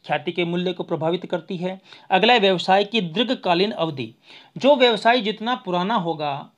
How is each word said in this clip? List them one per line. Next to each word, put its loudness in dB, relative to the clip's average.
ख्याति -4
के -2
मूल्य -2
को -8
प्रभावित -2
करती -6
है। -8
अगला 4
है 6
व्यवसाय 4
की -2
दीर्घकालीन -2
अवधि। -6
जो 6
व्यवसाय 2
जितना -4
पुराना -4
होगा -6